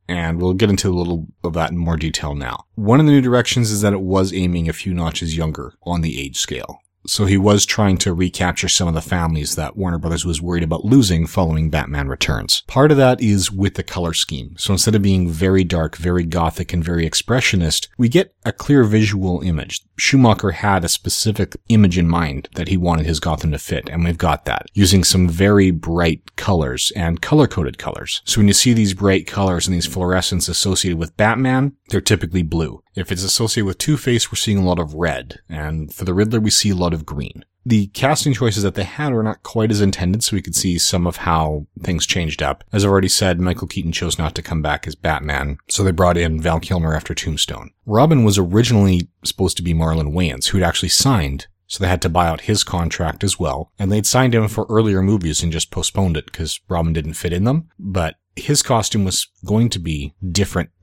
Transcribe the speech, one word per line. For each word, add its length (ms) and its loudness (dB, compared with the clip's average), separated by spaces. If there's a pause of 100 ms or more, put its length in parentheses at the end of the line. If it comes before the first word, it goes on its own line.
and 340 -4
we'll 140 2
get 160 2
into 200 0
a 40 0
little 320 -2 (160)
of 120 -4
that 180 -2
in 60 -4
more 180 0
detail 380 -6
now. 320 -8 (100)
One 240 4
of 60 4
the 60 6
new 100 6
directions 480 2
is 100 0
that 120 4
it 100 -2
was 300 0
aiming 360 0
a 60 -4
few 200 -6
notches 420 -4
younger 460 -4
on 200 -2
the 180 -4
age 180 -8
scale. 400 -8 (280)
So 200 0
he 100 4
was 300 4
trying 320 2
to 160 0
recapture 520 -2
some 220 0
of 60 0
the 80 -2
families 540 -2
that 200 -6
Warner 220 -2
Brothers 260 -4
was 160 -2
worried 220 -2
about 240 -4
losing 400 4
following 420 0
Batman 400 -4
Returns. 580 -2
Part 240 4
of 60 6
that 240 4
is 320 2
with 220 -2
the 80 -6
color 320 -6
scheme. 420 -6
So 160 -4
instead 220 2
of 80 2
being 260 2
very 360 2
dark, 320 -2
very 280 0
gothic, 480 -4
and 100 0
very 240 0
expressionist, 800 0 (100)
we 100 2
get 240 2 (140)
a 60 -2
clear 320 4
visual 580 2
image. 400 -4 (160)
Schumacher 540 4
had 300 0
a 60 -4
specific 680 -2 (140)
image 300 6
in 100 4
mind 460 -2
that 140 -6
he 100 0
wanted 260 0
his 160 -2
Gotham 320 -2
to 60 -4
fit, 340 -8
and 100 -2
we've 140 0
got 300 0
that, 260 -4
using 320 4
some 240 4
very 420 4
bright 640 -2
colors 600 -2
and 240 -2
color-coded 560 0
colors. 480 -8
So 160 0
when 80 6
you 60 4
see 180 4
these 220 2
bright 320 2
colors 400 -2
and 100 0
these 100 -2
fluorescents 640 -2
associated 500 -2
with 200 -6
Batman, 560 2 (160)
they're 100 0
typically 420 0
blue. 400 -4 (140)
If 140 -8
it's 140 -4
associated 420 0
with 120 -4
Two-Face, 520 0
we're 60 -8
seeing 220 0
a 60 2
lot 140 2
of 160 -6
red, 540 -6
and 440 -8
for 120 -10
the 100 -2
Riddler, 260 2
we 100 2
see 200 2
a 60 0
lot 180 0
of 120 -6
green. 380 -10 (220)
The 220 4
casting 460 0
choices 280 0
that 120 -2
they 100 -4
had 280 -4
were 120 0
not 180 -4
quite 300 0
as 80 2
intended, 420 2
so 140 -2
we 60 -2
could 120 -10
see 240 0
some 280 0
of 100 -2
how 500 0 (160)
things 240 -2
changed 340 -4
up. 220 -2 (100)
As 120 2
I've 60 4
already 180 4
said, 320 0
Michael 260 -2
Keaton 240 -6
chose 260 -4
not 200 -4
to 60 -6
come 200 -4
back 240 -4
as 80 -10
Batman, 640 -4 (100)
so 140 -2
they 80 2
brought 260 2
in 240 0
Val 200 0
Kilmer 340 -2
after 200 -6
Tombstone. 560 -6 (140)
Robin 380 4
was 160 4
originally 720 4 (160)
supposed 320 -2
to 60 -6
be 120 0
Marlon 380 0
Wayans, 360 -2
who'd 140 0
actually 280 -2
signed, 580 0 (180)
so 160 -8
they 80 0
had 120 0
to 60 -2
buy 200 2
out 140 -4
his 200 0
contract 640 -4
as 160 -2
well, 360 -4
and 140 -2
they'd 160 0
signed 300 2
him 100 4
for 220 -4
earlier 340 2
movies 400 0
and 80 0
just 220 -4
postponed 440 -2
it 140 -8
'cause 380 -8
Robin 240 0
didn't 220 -4
fit 180 -4
in 100 -2
them, 340 0
but 400 -4 (200)
his 260 -2
costume 420 0
was 240 -2 (160)
going 260 2
to 80 -6
be 360 -6 (160)
different 380 -2 (140)